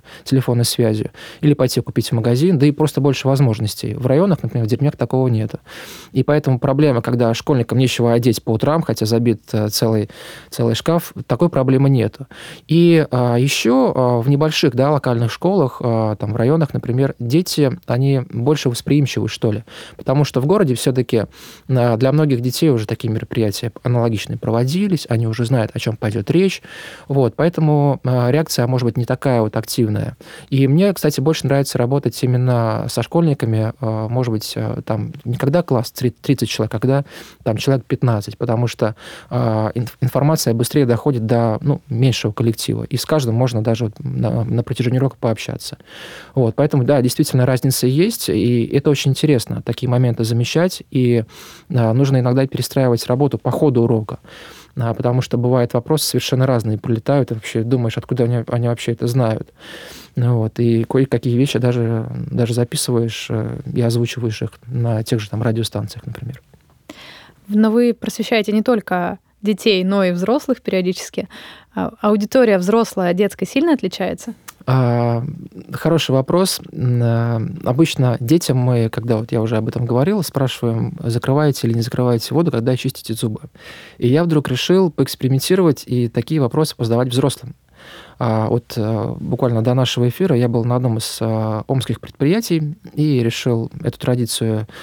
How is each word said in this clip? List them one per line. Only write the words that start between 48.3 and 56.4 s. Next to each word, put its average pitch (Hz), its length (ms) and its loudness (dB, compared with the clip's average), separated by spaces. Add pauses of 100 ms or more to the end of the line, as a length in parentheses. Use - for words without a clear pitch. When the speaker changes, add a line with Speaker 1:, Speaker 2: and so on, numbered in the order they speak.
Speaker 1:
это 143 240 0
очень 139 220 2
интересно, 131 500 0
такие 120 260 -4
моменты 123 360 2
замечать, 120 640 0
и, 120 340 2 (500)
а, 113 180 2
нужно 135 280 2
иногда 127 260 2
перестраивать 123 600 0
работу 127 320 0
по 123 120 -2
ходу 123 320 2
урока, 113 360 0 (580)
а, 117 180 -2
потому 123 260 0
что - 160 -4
бывают 123 380 0
вопросы 143 320 0
совершенно 127 400 0